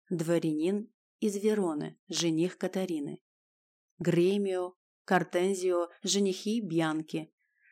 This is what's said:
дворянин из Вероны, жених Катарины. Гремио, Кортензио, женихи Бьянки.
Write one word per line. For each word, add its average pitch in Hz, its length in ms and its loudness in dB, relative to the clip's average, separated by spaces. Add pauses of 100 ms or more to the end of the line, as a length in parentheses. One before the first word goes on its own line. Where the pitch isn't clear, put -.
дворянин 170 840 0 (280)
из 208 160 0
Вероны, 175 600 0 (120)
жених 165 480 0
Катарины. 180 640 -4 (800)
Гремио, 180 760 2 (300)
Кортензио, 180 840 2 (160)
женихи 202 560 0
Бьянки. 160 760 -2 (380)